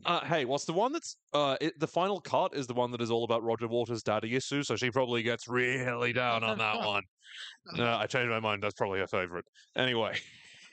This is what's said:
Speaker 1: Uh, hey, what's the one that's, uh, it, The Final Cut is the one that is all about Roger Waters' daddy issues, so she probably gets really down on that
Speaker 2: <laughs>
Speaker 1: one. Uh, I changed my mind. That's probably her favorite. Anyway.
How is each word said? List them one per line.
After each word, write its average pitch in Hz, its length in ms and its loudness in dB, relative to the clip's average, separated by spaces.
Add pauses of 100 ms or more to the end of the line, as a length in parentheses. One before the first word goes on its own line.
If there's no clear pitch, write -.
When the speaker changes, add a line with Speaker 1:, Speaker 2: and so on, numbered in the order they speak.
Speaker 1:
Uh, 170 220 2
hey, 151 180 2
what's 135 220 0
the 170 80 -4
one 233 180 2
that's, - 240 -8 (160)
uh, 143 260 2
it, 156 220 -2
The 156 60 0
Final 185 340 0
Cut - 340 0
is 135 120 -4
the 120 80 -6
one 123 160 2
that 120 100 -4
is 113 100 0
all 117 140 2
about 117 200 2
Roger 113 240 0
Waters' 117 340 0
daddy 113 340 0
issues, 139 300 0
so 117 100 0
she 120 140 0
probably 120 320 2
gets 117 260 -2
really 123 640 0
down 117 320 2
on 110 140 0
that 107 200 0
Speaker 2:
<laughs> 107 80 -2
Speaker 1:
one. 101 180 0 (760)
Uh, 117 180 2
I 107 100 0
changed 123 220 0
my 113 120 0
mind. 104 220 -2
That's 104 120 -2
probably 98 240 -2
her 95 80 0
favorite. 87 400 -4 (300)
Anyway. 113 420 0 (540)